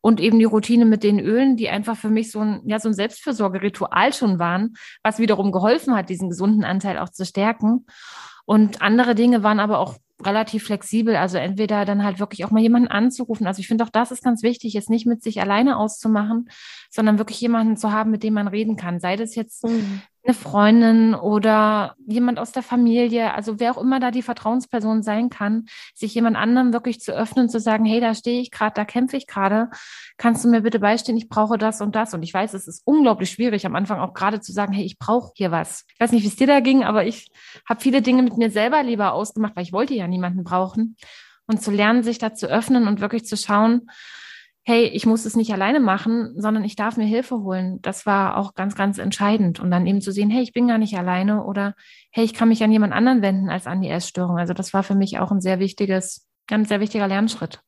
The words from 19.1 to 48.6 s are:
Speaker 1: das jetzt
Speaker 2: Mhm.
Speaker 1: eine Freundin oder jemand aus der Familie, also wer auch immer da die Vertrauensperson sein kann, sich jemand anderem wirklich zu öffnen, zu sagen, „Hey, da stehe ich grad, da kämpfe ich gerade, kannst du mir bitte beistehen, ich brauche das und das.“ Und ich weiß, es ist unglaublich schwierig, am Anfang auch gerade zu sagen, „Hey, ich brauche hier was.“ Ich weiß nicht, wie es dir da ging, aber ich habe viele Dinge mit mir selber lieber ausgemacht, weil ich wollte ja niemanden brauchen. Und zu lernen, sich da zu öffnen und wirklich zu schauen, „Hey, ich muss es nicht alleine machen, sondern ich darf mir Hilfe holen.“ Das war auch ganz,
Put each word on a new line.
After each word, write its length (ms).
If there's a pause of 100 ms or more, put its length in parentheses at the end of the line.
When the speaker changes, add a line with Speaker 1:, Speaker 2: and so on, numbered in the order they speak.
Speaker 1:
das 200
jetzt 280
Speaker 2:
Mhm. 380 (240)
Speaker 1:
eine 80
Freundin 840
oder 800 (100)
jemand 340
aus 120
der 120
Familie, 680
also 260
wer 120
auch 100
immer 200
da 100
die 100
Vertrauensperson 800
sein 280
kann, 360 (300)
sich 180
jemand 220
anderem 380
wirklich 260
zu 140
öffnen, 340
zu 120
sagen, 260
„Hey, 160
da 120
stehe 280
ich 100
grad, 260
da 60
kämpfe 320
ich 120
gerade, 420 (480)
kannst 260
du 60
mir 120
bitte 180
beistehen, 380
ich 120
brauche 280
das 220
und 160
das.“ 180
Und 100
ich 100
weiß, 200
es 140
ist 180
unglaublich 460
schwierig, 340
am 100
Anfang 240
auch 140
gerade 280
zu 100
sagen, 220
„Hey, 100
ich 160
brauche 360
hier 160
was.“ 420
Ich 60
weiß 120
nicht, 120
wie 40
es 80
dir 120
da 120
ging, 240
aber 220
ich 260 (360)
habe 140
viele 200
Dinge 220
mit 140
mir 140
selber 320
lieber 300
ausgemacht, 420
weil 80
ich 100
wollte 200
ja 140
niemanden 360
brauchen. 520 (520)
Und 160
zu 80
lernen, 320
sich 160
da 160
zu 120
öffnen 400
und 140
wirklich 240
zu 120
schauen, 520 (760)
„Hey, 220
ich 200
muss 200
es 100
nicht 180
alleine 260
machen, 580
sondern 260
ich 120
darf 220
mir 80
Hilfe 340
holen.“ 420
Das 240
war 320
auch 160
ganz, 220